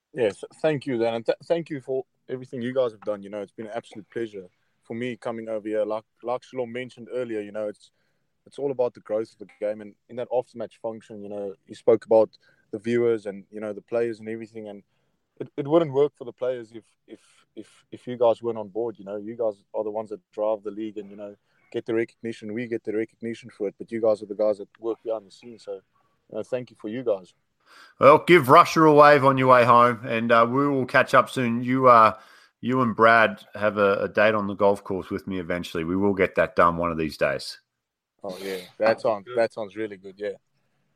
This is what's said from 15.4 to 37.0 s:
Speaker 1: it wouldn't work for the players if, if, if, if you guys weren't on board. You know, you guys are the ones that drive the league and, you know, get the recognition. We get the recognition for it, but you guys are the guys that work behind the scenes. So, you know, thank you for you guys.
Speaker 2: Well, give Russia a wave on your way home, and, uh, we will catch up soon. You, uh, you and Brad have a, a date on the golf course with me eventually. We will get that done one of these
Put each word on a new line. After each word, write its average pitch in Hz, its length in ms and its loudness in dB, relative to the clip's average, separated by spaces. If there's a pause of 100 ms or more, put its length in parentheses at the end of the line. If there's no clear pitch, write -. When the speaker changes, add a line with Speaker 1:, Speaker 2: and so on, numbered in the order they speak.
Speaker 1:
it 143 100 -8
wouldn't 156 240 2
work 139 260 0
for 131 80 -16
the 120 60 -14
players 123 420 -8
if, 113 120 -18 (220)
if, 110 120 -20 (360)
if, - 360 -20
if - 160 -18
you 123 100 -8
guys 117 240 2
weren't 117 160 -6
on 104 120 -10
board. 107 280 -8
You 98 80 -20
know, 101 120 -10
you 107 180 -12
guys 113 200 -4 (180)
are 110 100 -6
the 107 80 -6
ones 107 180 -8
that 101 100 -12 (140)
drive 107 300 -4
the 104 80 -10
league 107 260 -12
and, 101 120 -14
you 101 80 -20
know, 104 180 -16 (380)
get 117 120 -8
the 120 80 -6
recognition. 113 600 -6
We 120 140 -8
get 113 180 -8
the 104 100 -6
recognition 113 540 -10
for 101 180 -8
it, 95 100 -8
but - 140 -14
you 113 80 -6
guys 110 240 0
are 101 40 -16
the 101 80 -10
guys 107 240 0
that 98 100 -14 (100)
work 110 240 -6
behind 110 240 -8
the 92 40 -20
scenes. 117 340 -20
So, 101 80 -12
you - 640 -18
know, 107 60 -8
thank 123 260 -8
you 113 100 -20
for - 80 -12
you 117 160 -8
guys. 98 300 -4 (640)
Speaker 2:
Well, 143 200 8
give 165 280 4
Russia 165 360 6
a 156 100 8
wave 147 320 8
on 135 120 4
your 131 120 2
way 123 160 8
home, 120 400 6
and, 117 260 0
uh, 117 180 6
we 135 200 0
will 135 160 -2
catch 127 280 2
up 131 160 4
soon. 120 320 -2
You, 127 280 2
uh, 113 280 8 (440)
you 127 180 -2
and 113 160 0
Brad 113 480 4 (100)
have 104 240 -2
a, 101 260 2
a 98 40 -4
date 107 280 2
on 104 120 -4
the 101 60 -6
golf 101 320 2
course 92 240 -8
with 98 180 -8
me 95 120 -6
eventually. 87 440 -6
We 87 140 -2
will 101 160 2
get 92 220 0
that 85 200 0
done 85 220 4
one 85 120 -2
of 82 80 -4
these 78 200 -6